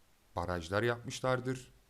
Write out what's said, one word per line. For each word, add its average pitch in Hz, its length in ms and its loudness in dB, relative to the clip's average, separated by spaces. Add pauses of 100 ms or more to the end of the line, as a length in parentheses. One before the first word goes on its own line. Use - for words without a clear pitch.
(360)
Barajlar 87 480 0
yapmışlardır. 127 920 0 (160)